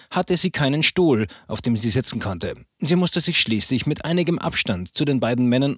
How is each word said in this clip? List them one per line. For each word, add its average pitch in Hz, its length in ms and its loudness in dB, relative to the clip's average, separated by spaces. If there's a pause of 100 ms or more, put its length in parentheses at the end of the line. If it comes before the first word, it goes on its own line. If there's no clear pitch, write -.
hatte 180 280 0
sie 170 140 0
keinen 143 320 0
Stuhl, 135 440 4 (200)
auf 104 140 -6
dem 120 140 0
sie 110 140 -2
sitzen 120 300 -2
konnte. 85 340 -6 (260)
Sie 156 160 0
musste 180 240 2
sich 165 200 0
schließlich 113 460 0
mit - 200 -2
einigem 170 340 0
Abstand 98 560 -4
zu - 80 0
den 143 160 2
beiden 120 280 2
Männern 131 300 2